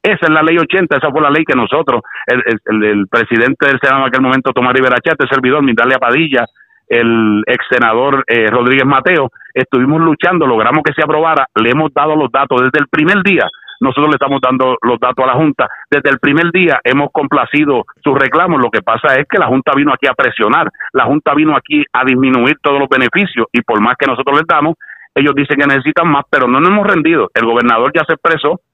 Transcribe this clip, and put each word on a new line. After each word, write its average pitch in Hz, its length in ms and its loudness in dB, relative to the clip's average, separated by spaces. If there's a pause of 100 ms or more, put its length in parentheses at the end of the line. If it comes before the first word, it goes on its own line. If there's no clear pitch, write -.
Esa 190 240 -2
es 156 40 2
la 156 120 2
ley 165 160 2
ochenta, 165 380 0
esa 147 140 -2
fue 151 120 -2
la 147 80 2
ley 156 140 0
que 135 120 -2
nosotros, 127 460 -2 (240)
el, 123 200 0
el, 113 200 -2
el, 110 180 0
el 104 240 0
presidente 117 580 0
del 135 140 0
Senado 135 220 0
en 131 60 -2
aquel 131 120 -2
momento, 131 320 0
Tomás 127 220 0
Rivera 127 280 2
Chat, 160 180 -2
el 131 80 0
servidor, 135 340 0
Mindalia 123 360 2
Padilla, 131 480 0 (420)
el 113 580 2
ex 123 240 -2
senador, 123 560 0
eh, 113 240 2
Rodríguez 127 340 2
Mateo, 139 460 0 (240)
estuvimos 143 460 0
luchando, 165 460 0
logramos 123 360 2
que 147 100 -2
se 151 100 -2
aprobara, 151 520 0
le 113 160 2
hemos 151 220 0
dado 151 240 0
los 143 140 0
datos 135 320 0
desde 131 180 0
el 143 80 -2
primer 175 340 0
día. 170 240 2 (340)
Nosotros 139 280 0
le 147 60 2
estamos 139 260 -2
dando 127 420 0
los 117 180 0
datos 123 240 -2
a - 20 0
la 127 80 0
Junta. 139 320 0 (240)
Desde 143 200 0
el 135 100 0
primer 165 320 0
día 170 320 2
hemos 143 260 0
complacido 143 760 0 (200)
sus 135 120 2
reclamos. 147 440 0
Lo 120 100 0
que 104 100 -2
pasa 131 380 0
es 139 100 -2
que 208 100 -2
la - 100 0
Junta 131 260 0
vino 143 180 2
aquí - 140 -2
a 127 80 0
presionar, 123 560 0 (220)
la 127 140 0
Junta 147 280 0
vino 156 220 2
aquí 147 260 -2 (100)
a 127 120 0
disminuir 131 580 0
todos 139 160 0
los 139 100 -2
beneficios, 131 640 0
y 120 100 0
por 110 180 -2
más 117 160 0
que 139 100 -2
nosotros 139 300 -2
les 160 100 0
damos, 156 300 0 (380)
ellos 143 200 0
dicen 139 240 -2
que 143 80 0
necesitan 143 420 0
más, 143 220 0
pero 131 160 0
no 127 140 0
nos 175 80 2
hemos 208 180 2
rendido. 160 480 0
El 113 100 0
gobernador 120 480 2
ya 160 140 0
se 165 60 -4
expresó 156 480 -2 (140)